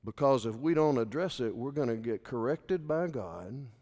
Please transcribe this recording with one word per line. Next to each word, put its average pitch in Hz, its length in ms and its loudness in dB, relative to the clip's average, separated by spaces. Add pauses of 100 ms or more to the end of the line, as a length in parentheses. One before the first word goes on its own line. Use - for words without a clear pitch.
Because 127 420 4
if 110 100 -2
we 151 180 0
don't 151 240 6
address 123 420 -2
it, 113 160 0
we're 123 160 -6
gonna 135 240 0
get 113 300 -4
corrected 151 600 -2
by 160 220 0
God 101 580 -8 (160)